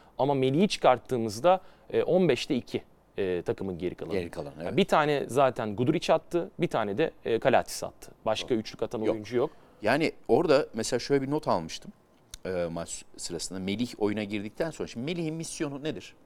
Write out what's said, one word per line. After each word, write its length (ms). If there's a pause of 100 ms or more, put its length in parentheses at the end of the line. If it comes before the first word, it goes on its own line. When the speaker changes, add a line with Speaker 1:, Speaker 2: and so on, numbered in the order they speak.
(180)
Speaker 1:
ama 160
Melih'i 340
çıkarttığımızda, 920 (320)
e, 100
on 260
beşte 260
iki, 280 (340)
e, 240
takımın 360
geri 180
kalanı. 180
Speaker 2:
Geri 160
kalanı, 280
Speaker 1:
Yani 100
Speaker 2:
evet. 100
Speaker 1:
bir 80
tane 420
zaten 480
Guduric 380
attı, 460
bir 80
tane 300
de, 140 (140)
e, 140
Kalatis 440
attı. 280 (140)
Başka 240
Speaker 2:
Doğru. 100
Speaker 1:
üçlük 240
atan 160
Speaker 2:
Yok. 140
Speaker 1:
oyuncu 240
yok. 120 (320)
Speaker 2:
Yani 300 (160)
orada 460
mesela 260
şöyle 220
bir 100
not 160
almıştım, 440 (540)
e, 260
maç 340 (120)
sırasında. 420
Melih 380
oyuna 260
girdikten 480
sonra, 160
şimdi 180
Melih'in 300
misyonu 480
nedir 320 (100)